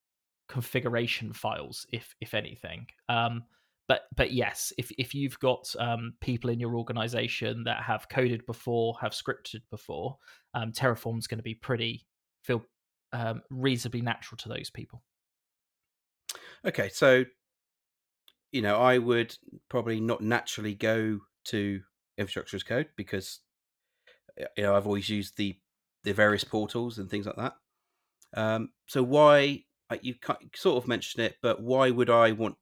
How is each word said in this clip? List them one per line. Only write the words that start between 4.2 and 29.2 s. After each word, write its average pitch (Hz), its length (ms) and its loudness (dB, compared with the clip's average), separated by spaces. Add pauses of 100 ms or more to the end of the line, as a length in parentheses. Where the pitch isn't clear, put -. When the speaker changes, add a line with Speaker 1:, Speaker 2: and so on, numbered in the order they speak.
Speaker 1:
yes, - 460 -2
if, - 200 -8
if 127 160 -6
you've 139 260 -6
got, - 400 0
um, 117 400 -4
people 123 300 -4
in 117 100 -2
your 117 160 -2
organization 117 880 -4
that 110 180 -4
have 110 260 -4
coded 120 360 0
before, 113 560 -2
have 113 100 -4
scripted - 580 -8
before, 107 480 -10 (360)
um, 113 180 -4
Terraform's 117 560 -2
gonna 110 160 -8
be 110 120 -8
pretty, 117 520 -4 (360)
feel, 117 220 -2 (480)
um, 117 360 -4
reasonably 127 520 -2
natural 117 360 -6
to - 120 -12
those 117 220 -8
people. - 320 -16 (1600)
Speaker 2:
Okay, 104 240 0
so, 131 340 6 (1300)
you 131 100 0
know, 104 160 4
I 127 200 8
would 117 400 2 (320)
probably 113 320 0
not 113 200 0
naturally 107 540 -2
go 110 440 0 (260)
to 101 360 -2 (360)
infrastructure 98 400 -6
as 95 60 -6
code 135 240 -2 (100)
because, - 420 -8 (960)
y-, - 80 -10 (120)
you 104 60 -2
know, 101 120 4
I've 101 100 2
always 101 240 -2
used 104 280 -4
the, 101 200 -4 (460)
the 104 100 -2
various 104 300 6
portals 113 540 -4
and 98 120 -8
things 104 160 -4
like - 120 -8
that. 127 160 -6 (840)
Um, 110 340 0 (180)
so 135 160 2
why, 143 600 6 (260)